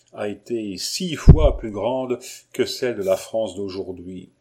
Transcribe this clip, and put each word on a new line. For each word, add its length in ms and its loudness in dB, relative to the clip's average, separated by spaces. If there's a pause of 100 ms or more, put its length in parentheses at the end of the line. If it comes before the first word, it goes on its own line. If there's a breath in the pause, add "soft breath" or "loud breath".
(140 soft breath)
a 140 -6
été 500 -6
six 360 -6
fois 440 8
plus 140 -6
grande 480 -2 (320 loud breath)
que 120 0
celle 300 -4
de 80 -4
la 140 2
France 400 -4
d'aujourd'hui. 760 -10 (100)